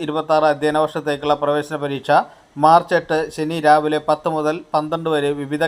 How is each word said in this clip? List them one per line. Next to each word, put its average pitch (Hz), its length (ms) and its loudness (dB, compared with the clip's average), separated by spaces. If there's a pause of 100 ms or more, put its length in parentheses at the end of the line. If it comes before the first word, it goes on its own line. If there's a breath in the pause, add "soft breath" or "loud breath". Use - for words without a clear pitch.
ഇരുപത്താറ് 156 480 0
അധ്യയന 151 300 0
വർഷത്തേക്കുള്ള 147 600 -2
പ്രവേശന 147 400 -2
പരീക്ഷ 139 260 -6 (560 soft breath)
മാർച്ച് 170 340 6
എട്ട് 160 200 -2 (160)
ശനി 160 320 -4
രാവിലെ 151 420 4
പത്ത് 151 260 0
മുതൽ 156 220 -2 (160)
പന്ത്രണ്ട് 160 420 -2
വരെ 143 160 0 (120)
വിവിധ 147 240 -4